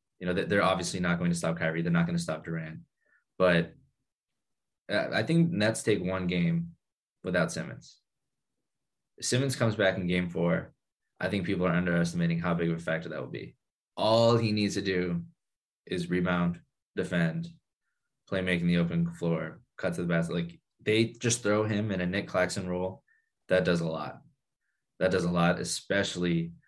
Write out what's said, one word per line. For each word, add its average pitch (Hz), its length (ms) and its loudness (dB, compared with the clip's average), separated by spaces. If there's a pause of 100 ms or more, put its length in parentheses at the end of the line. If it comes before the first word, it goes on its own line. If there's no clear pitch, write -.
(200)
You 90 80 -6
know, 90 60 0
they, 92 120 -2
they're 98 180 2
obviously 90 360 0
not 87 180 2
going 87 140 0
to 85 60 0
stop 82 200 -2
Kyrie. 82 240 -2
They're 85 100 0
not 85 140 4
gonna 85 140 -2
stop 78 260 -6
Durant. 82 340 -8 (600)
But, 87 340 4 (1160)
uh, 82 200 0
I 104 120 0
think 165 280 4
Nets 107 320 0
take 92 200 2
one 92 240 -2
game 85 420 0 (540)
without 87 280 0
Simmons. 69 460 -12 (1200)
Simmons 131 360 0
comes 110 200 0
back 95 220 2
in 90 100 -2
game 90 220 2
four. 85 440 0 (460)
I 92 80 -2
think 98 180 -2
people 90 200 -2
are 87 80 2
underestimating 85 680 0
how 87 140 0
big 85 160 0
of 82 80 -2
a - 40 -10
factor 80 280 -4
that 76 100 -8
will 64 80 -10
be. - 280 -12 (400)
All 117 420 4
he 110 140 2
needs 104 240 0
to 101 60 -2
do 90 400 0 (640)
is 87 240 -4
rebound, 87 500 0 (360)
defend, 85 520 -2 (840)
playmaking 90 380 0
the 87 100 4
open 85 360 0
floor, 80 480 -4 (160)
cut 90 180 -2
to 87 60 -4
the 87 60 -2
basket. 85 260 0
Like, 85 260 -6 (240)
they 110 220 4
just 117 380 -2
throw 104 200 2
him 107 280 0
in 92 100 -2
a 90 40 0
Nick 92 220 -2
Claxton 92 400 0
role. 90 360 -4 (460)
That 92 160 4
does 87 160 2
a 82 60 -4
lot. 78 340 -8 (760)
That 90 120 2
does 90 140 0
a 87 60 0
lot, 87 280 2
especially 87 960 -2 (140)